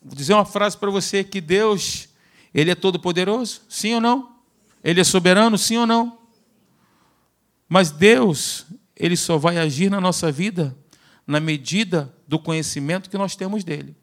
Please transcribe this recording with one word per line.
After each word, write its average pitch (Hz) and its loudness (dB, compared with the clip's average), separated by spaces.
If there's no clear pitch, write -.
Vou - -20
dizer 143 0
uma 208 4
frase 208 -2
para 196 -4
você, 196 -2
que 196 -8
Deus, 196 0
ele 160 2
é - 2
todo-poderoso? 185 -2
Sim 220 -4
ou 233 0
não? 247 0
Ele 175 2
é 180 6
soberano? 196 4
Sim 220 0
ou 233 2
não? 233 0
Mas 170 4
Deus, 196 2
ele 170 0
só 165 -2
vai 170 0
agir 165 0
na 196 -2
nossa 175 0
vida 165 -4
na 147 -2
medida 156 -4
do 151 -4
conhecimento 160 -6
que 202 -8
nós 196 -6
temos 196 -6
dele. 147 -10